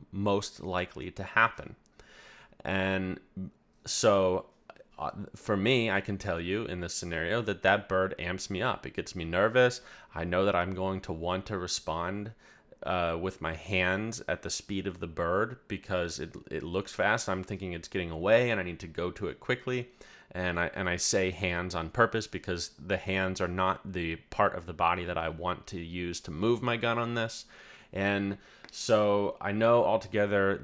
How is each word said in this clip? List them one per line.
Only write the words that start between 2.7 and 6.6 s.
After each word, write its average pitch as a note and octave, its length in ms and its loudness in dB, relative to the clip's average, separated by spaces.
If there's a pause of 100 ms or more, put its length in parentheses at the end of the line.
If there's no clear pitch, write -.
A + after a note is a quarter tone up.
so, F#2+ 600 4 (520)
uh, D2 140 -4 (240)
for G#2 200 -2
me, A2+ 360 2
I G2 80 2
can G2 180 -4
tell F2 220 -2
you F#2+ 240 -2